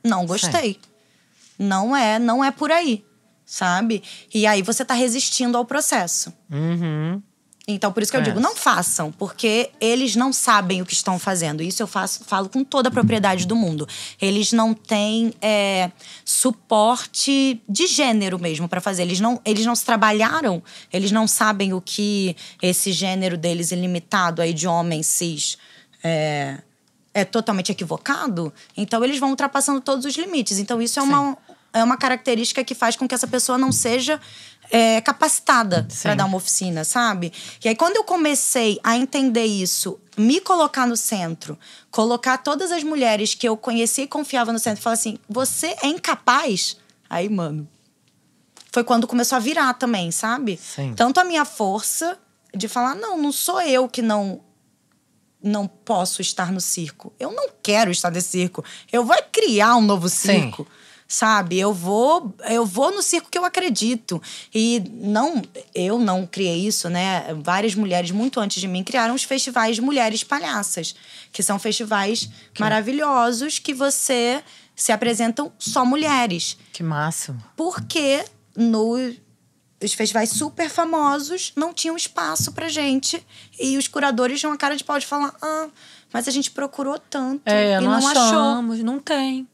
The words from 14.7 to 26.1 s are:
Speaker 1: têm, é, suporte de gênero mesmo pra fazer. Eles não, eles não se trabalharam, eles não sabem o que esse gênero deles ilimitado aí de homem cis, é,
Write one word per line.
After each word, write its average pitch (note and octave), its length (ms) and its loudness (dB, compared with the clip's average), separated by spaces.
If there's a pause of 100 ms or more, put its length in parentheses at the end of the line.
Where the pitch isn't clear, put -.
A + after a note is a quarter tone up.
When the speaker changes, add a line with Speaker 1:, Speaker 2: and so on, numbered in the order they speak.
Speaker 1:
têm, A3 680 0
é, G3 480 2 (640)
suporte B3 1120 2
de D#4+ 200 2
gênero G#3+ 520 2
mesmo E3+ 300 -4
pra F3+ 100 -2
fazer. F#3 220 -2
Eles F3+ 180 0
não, A#3 240 2
eles A3 220 2
não A#3+ 100 0
se - 80 -2
trabalharam, A3 800 2 (300)
eles G3 200 0
não A3 160 2
sabem G3+ 460 0
o F#3 80 -4
que G3+ 540 -2 (260)
esse F3+ 300 0
gênero F#3 460 -2
deles E3+ 340 -2
ilimitado F3 720 -2
aí E3+ 120 0
de D#3+ 140 -2
homem E3+ 360 0
cis, D#3+ 540 -4 (460)
é, D3+ 560 -2 (540)